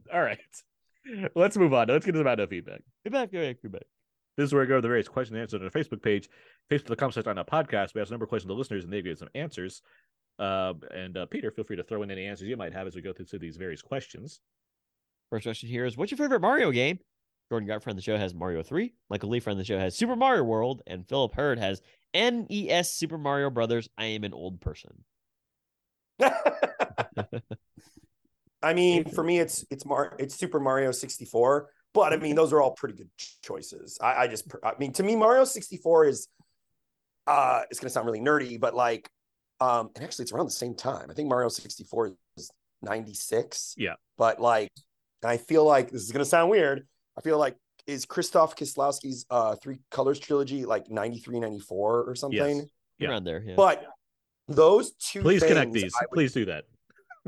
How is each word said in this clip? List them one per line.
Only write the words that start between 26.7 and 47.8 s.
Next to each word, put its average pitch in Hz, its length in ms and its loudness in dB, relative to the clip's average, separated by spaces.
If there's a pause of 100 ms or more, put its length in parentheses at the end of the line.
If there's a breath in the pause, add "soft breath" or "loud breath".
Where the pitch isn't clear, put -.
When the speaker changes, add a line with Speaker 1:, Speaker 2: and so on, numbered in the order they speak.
Speaker 3:
I 160 120 4
mean, 175 300 4
for 160 180 -4
me, 170 160 2
it's, - 320 -2
it's 139 140 -12
Mar-, 139 340 0
it's 135 160 -6
Super 180 240 -2
Mario 135 320 2
sixty-four. 127 800 0 (240 soft breath)
But 160 200 6
I 156 40 0
mean, 147 180 0
those 151 180 6
are 151 80 8
all 131 100 4
pretty 104 240 -10
good - 220 -20
ch-, - 240 -18
choices. - 600 -14
I, 123 120 2 (100)
I 123 40 2
just, 110 180 -8 (180)
I 113 160 -2
mean, 135 140 -4
to 190 100 -2
me, 208 120 2
Mario 233 300 6
sixty-four 170 600 4
is, 135 220 0 (1000)
uh, 131 420 4
it's - 100 -10
gonna 131 100 -8
sound 117 160 -2
really 110 160 -2
nerdy, 127 380 2
but 117 160 0
like, 120 340 0 (500)
um, 120 360 2
and 127 100 -12
actually, - 180 -10
it's 110 80 -8
around 147 140 -2
the 110 60 -8
same 120 240 -6
time. 123 340 -6
I 82 40 -16
think 151 140 -4
Mario 123 220 2
sixty-four 110 640 -4 (240)
is - 140 -18 (300)
ninety-six. 107 960 -4
Speaker 1:
Yeah. 90 180 -4 (220)
Speaker 3:
But 113 220 2
like, 113 320 2 (520)
I 120 140 0
feel 151 280 6
like, 135 260 6
this 117 120 -8
is 107 80 -10
gonna 139 120 0
sound 170 280 4
weird, 143 360 2 (300)
I - 40 -16
feel 156 180 2
like, 143 180 0 (300)